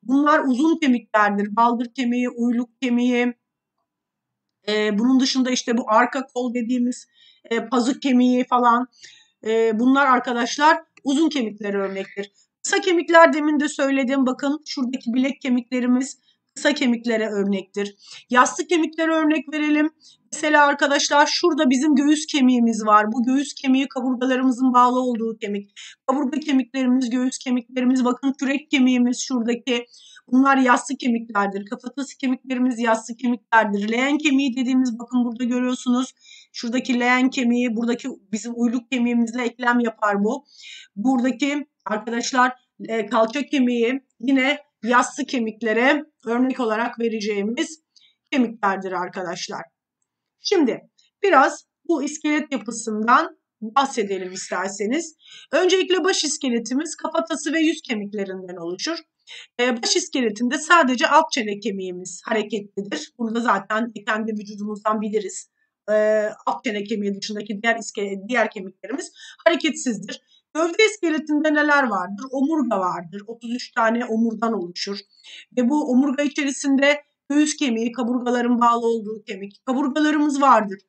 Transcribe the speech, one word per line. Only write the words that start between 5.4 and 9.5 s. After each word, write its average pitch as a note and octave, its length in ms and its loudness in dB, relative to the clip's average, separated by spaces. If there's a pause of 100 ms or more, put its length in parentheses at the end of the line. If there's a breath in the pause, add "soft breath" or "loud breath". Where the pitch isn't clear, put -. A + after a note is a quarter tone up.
işte B3 280 0
bu C4 80 -2
arka B3 400 0
kol B3 280 -6
dediğimiz, B3 520 -4 (440 soft breath)
e, A3+ 180 -4
pazı B3 320 0
kemiği B3 440 4
falan. B3 420 2 (600 loud breath)
E, A3+ 320 2